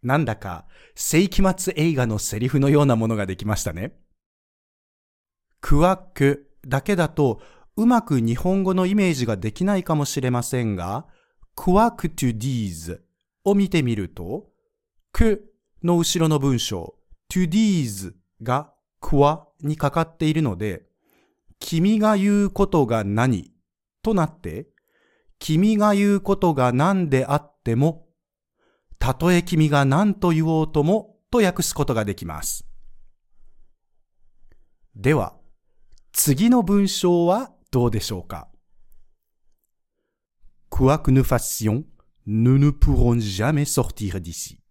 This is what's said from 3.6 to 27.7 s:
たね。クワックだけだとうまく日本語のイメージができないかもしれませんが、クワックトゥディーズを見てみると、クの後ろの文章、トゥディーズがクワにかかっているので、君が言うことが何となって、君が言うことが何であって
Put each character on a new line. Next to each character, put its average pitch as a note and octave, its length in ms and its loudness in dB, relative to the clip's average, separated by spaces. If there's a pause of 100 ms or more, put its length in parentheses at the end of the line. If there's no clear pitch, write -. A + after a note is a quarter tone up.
た F#2+ 100 -6
ね。 F2+ 200 -10 (1700)
ク D3 200 4
ワ F3+ 160 4
ッ F#3 40 -16 (140)
ク C#3 340 0 (200)
だ B2+ 140 -2
け G#3 140 -2
だ E3+ 120 0
と C#3 340 -2 (360)
う G#3+ 80 0
ま B3 160 4
く C#3 180 0
日 A2+ 160 0
本 F#3+ 280 0
語 F#3 100 0
の F#3 120 0
イ F#3+ 100 0
メ F#3+ 160 2
ー - 20 0
ジ B2+ 120 -2
が A2 120 -4
で G#2+ 140 -6
き - 120 -6
な G3 140 0
い F3+ 60 -4
か E3 120 -2
も D3 100 0
し - 140 -6
れ B2+ 120 -2
ま B2 120 -2
せ B2 200 -4
ん G#2+ 120 -2
が、 F#2+ 300 -8 (500)
ク - 180 0
ワ G#3+ 140 4
ッ A#3 40 0
ク G3+ 180 -6
ト - 180 -6
ゥ A2+ 100 -2
デ - 20 -8
ィ A#2+ 300 -4
ー E2+ 60 -10
ズ E2 280 -14 (400)
を G3+ 120 2
見 G3 140 2
て E3 140 0
み A#2 120 -2
る F#2+ 140 -6
と、 A2+ 400 -12 (600)
ク - 420 2 (300)
の F3 140 2
後 E3+ 220 0
ろ D#3+ 80 2
の D3+ 120 2
文 C3+ 200 0
章、 F2 360 -8 (340)
ト F#3 100 -2
ゥ F3+ 100 0
デ F3 80 -2
ィ G3+ 260 2
ー A#2+ 60 -4
ズ F#2+ 260 -12 (260)
が B2+ 320 -6 (260)
ク - 180 0
ワ C#3+ 300 2 (140)
に D3+ 160 -6
か C#3 140 -2
か E3 100 -2
っ E3 160 -8
て D#3+ 80 -4
い D#3 80 0
る D#3+ 80 0
の A#2+ 140 -2
で、 F#2 280 -8 (760)
君 G3 400 0
が G#3+ 180 2
言 G3+ 280 2
う F#3+ 40 0
こ G3 180 0
と D3+ 180 2
が A2 180 -2
何 G#2 480 0 (500)
と A3 120 -2
な F3 120 2
っ - 140 -10
て、 F2+ 280 -12 (720)
君 G3 380 2
が G#3 180 2
言 G3+ 200 2
う G3 60 -2
こ G3 140 -2
と F#3+ 180 0
が B2+ 180 2
何 E3+ 380 0
で C3 160 2
あ C#3+ 100 -2
っ - 280 -6
て A#2 120 0